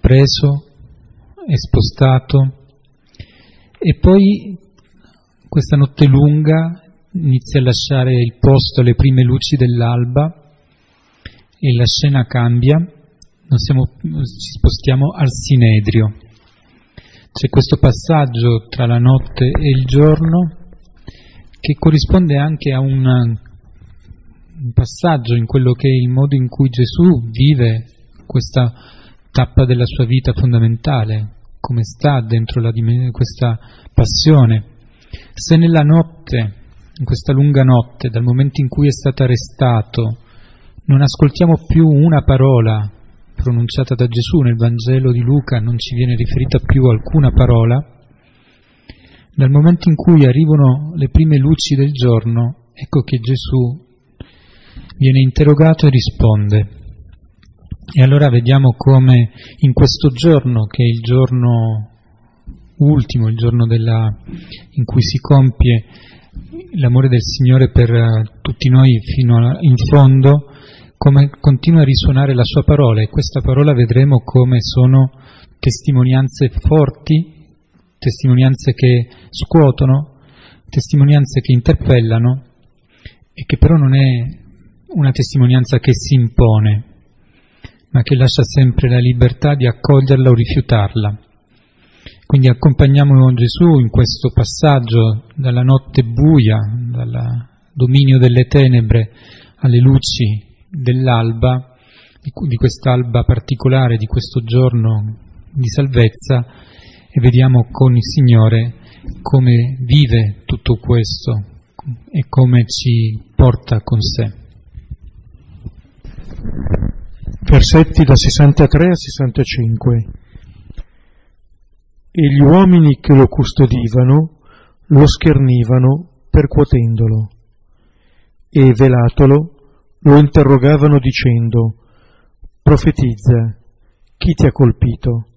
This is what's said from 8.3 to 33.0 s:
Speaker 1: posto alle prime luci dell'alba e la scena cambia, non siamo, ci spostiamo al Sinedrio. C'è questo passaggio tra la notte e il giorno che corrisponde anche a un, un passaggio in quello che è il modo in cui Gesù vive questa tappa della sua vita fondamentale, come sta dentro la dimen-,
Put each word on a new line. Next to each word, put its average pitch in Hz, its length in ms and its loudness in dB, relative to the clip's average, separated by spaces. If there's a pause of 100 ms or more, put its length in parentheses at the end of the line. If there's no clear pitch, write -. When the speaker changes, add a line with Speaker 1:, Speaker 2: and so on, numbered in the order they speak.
Speaker 1:
posto 135 420 0
alle 120 140 2
prime 131 280 2
luci 127 340 -2
dell'alba 123 960 -2 (1040)
e 131 160 -2
la 120 100 0
scena 135 420 -2
cambia, 120 520 0
non - 800 -8
siamo, 131 280 -2 (140)
ci 151 560 -10
spostiamo 135 540 -2
al 143 180 -2
Sinedrio. 110 840 0 (1200)
C'è - 160 -6
questo - 280 0
passaggio 120 920 -2
tra 123 180 -6
la 120 120 0
notte 127 480 0
e 147 220 -2
il 131 160 0
giorno 156 720 0 (1040)
che 147 120 -4
corrisponde 156 640 0
anche 147 340 -4
a 131 80 -4
un, 135 260 -2
un - 1700 -8
passaggio 123 640 -2
in 117 100 -2
quello 127 280 0
che 135 120 -6
è 135 60 0
il 123 160 -2
modo 139 260 -2
in 127 140 -2
cui 135 200 -2
Gesù 123 600 0
vive 117 560 -2 (400)
questa 123 480 -4 (560)
tappa 131 340 0
della 123 220 -2
sua - 180 -4
vita 127 280 -2
fondamentale, 113 1000 -2 (260)
come 117 240 -6
sta 139 360 -4
dentro 113 400 -4
la 113 120 -2
dimen-, 117 400 -2